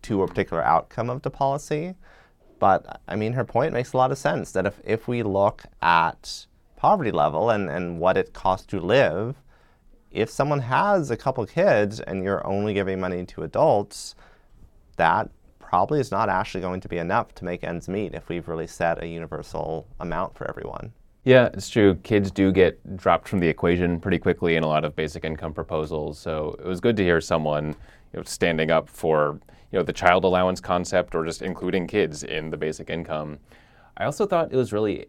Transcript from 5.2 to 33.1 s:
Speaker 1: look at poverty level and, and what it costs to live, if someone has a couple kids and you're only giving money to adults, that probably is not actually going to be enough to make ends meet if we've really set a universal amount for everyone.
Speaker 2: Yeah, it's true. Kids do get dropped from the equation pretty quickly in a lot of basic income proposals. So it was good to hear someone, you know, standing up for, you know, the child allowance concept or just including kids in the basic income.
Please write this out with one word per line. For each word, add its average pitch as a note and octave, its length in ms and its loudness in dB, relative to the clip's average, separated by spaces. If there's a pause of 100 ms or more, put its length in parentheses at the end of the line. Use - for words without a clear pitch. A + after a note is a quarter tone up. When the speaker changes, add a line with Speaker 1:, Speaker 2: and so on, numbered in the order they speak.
Speaker 1:
look G2 420 2 (180)
at - 640 2 (300)
poverty D3+ 360 2
level D#2+ 380 2
and, G2+ 200 0
and F2 300 -4
what F#2 160 4
it - 160 0
costs - 360 -2
to G2 120 -4
live, G#2 560 0 (720)
if A2 180 -2
someone C#3+ 320 -2
has D3 500 0
a A#2 60 -2
couple A#2 300 -4
kids A#2 540 2
and F#2+ 240 -6
you're G2 220 -2
only G2+ 280 -2
giving F#2+ 240 0
money F2+ 280 -4
to - 160 -12
adults, G#2 760 0 (800)
that F2 340 2 (300)
probably G#2+ 400 0
is A#2 100 -4
not G2+ 180 0
actually F#2+ 320 -4
going F#2 200 -4
to F#2+ 80 -16
be F2+ 100 -6
enough F#2+ 380 -2
to - 80 -14
make F2+ 180 -6
ends E2+ 260 -8
meet F#2+ 260 -6
if - 140 -14
we've F2 200 -8
really E2 180 -6
set E2 360 -2
a E2+ 40 -10
universal D#2+ 800 -8 (140)
amount E2+ 340 -6
for - 140 -8
everyone. - 440 -10 (300)
Speaker 2:
Yeah, B2+ 300 8
it's - 160 -10
true. G2 280 6
Kids G2 340 0
do G2 200 4
get F#2 460 2
dropped F2 320 2
from G2 120 0
the E2+ 80 4
equation F2 520 2
pretty F2 180 0
quickly E2+ 380 0
in D#2+ 60 2
a D#2+ 40 0
lot D#2 200 0
of D2+ 100 -6
basic D#2+ 260 -6
income D#2+ 300 -8
proposals. D#2 680 -6
So D#2 400 -6
it D2 80 -12
was F2+ 140 -4
good A#2 160 2
to G2+ 80 2
hear E2+ 160 6
someone, D2+ 560 -2 (360)
you E2 80 -10
know, - 20 -14
standing D#2+ 480 0
up D#2+ 180 2
for, D2+ 500 0 (320)
you G2 80 -2
know, F2+ 40 0
the E2 100 -4
child F2+ 320 6
allowance F#2 360 2
concept F2+ 540 0
or D#2+ 120 0
just E2 160 -6
including F2+ 440 -2
kids F#2+ 360 0
in D#2 260 -6
the D#2 80 -6
basic D#2 320 -6
income. D#2 500 -6 (600)